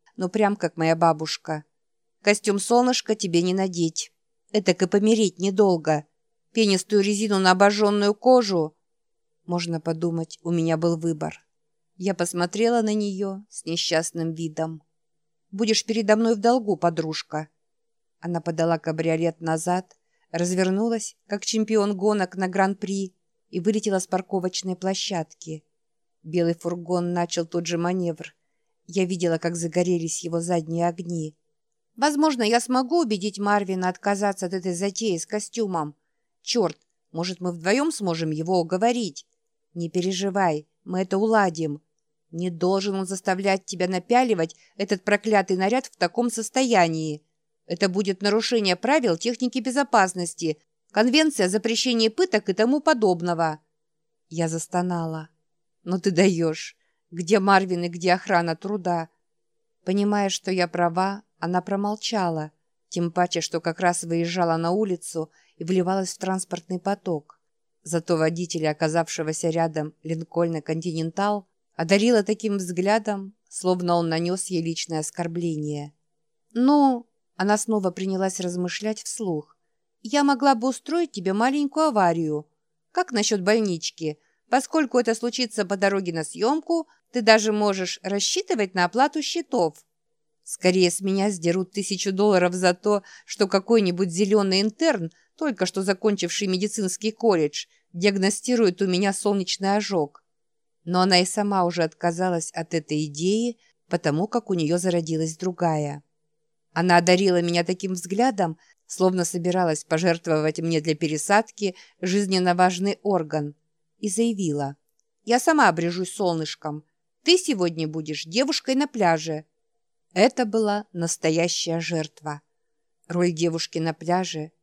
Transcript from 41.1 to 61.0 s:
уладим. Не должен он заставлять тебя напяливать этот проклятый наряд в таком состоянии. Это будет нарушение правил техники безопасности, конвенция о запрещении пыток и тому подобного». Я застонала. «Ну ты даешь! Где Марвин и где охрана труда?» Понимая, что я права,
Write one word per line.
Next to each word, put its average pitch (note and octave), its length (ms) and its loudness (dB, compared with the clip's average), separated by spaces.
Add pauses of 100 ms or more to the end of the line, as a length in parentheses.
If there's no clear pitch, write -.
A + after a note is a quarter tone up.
уладим. F3 640 0 (480)
Не F3 200 -6
должен F#3+ 440 0
он F#3+ 120 -4
заставлять F#3+ 580 -2
тебя F3+ 240 -2
напяливать F#3+ 680 0 (200)
этот G3 280 -4
проклятый G3+ 520 2
наряд G#3 300 0
в - 100 -20
таком A#3 340 0
состоянии. E3+ 960 2 (420)
Это F3 220 0
будет F#3+ 340 -2
нарушение G#3 540 2
правил A#3+ 400 2
техники B3 420 -4
безопасности, F#3+ 1000 0 (320)
конвенция B3 560 2
о F#3 40 -2
запрещении A3 580 0
пыток C4 400 0
и F#3+ 60 -2
тому A3+ 260 2
подобного». F3 800 0 (680)
Я E3 200 -2
застонала. E3 800 -4 (560)
«Ну F3+ 160 -2
ты G3 100 0
даешь! E3+ 640 2 (340)
Где F3 300 0
Марвин F#3+ 440 2
и F3 40 -2
где F3 260 0
охрана E3+ 420 0
труда?» F3+ 520 -4 (760)
Понимая, G3+ 460 2
что - 200 -6
я F3+ 160 2
права, F3 560 0 (160)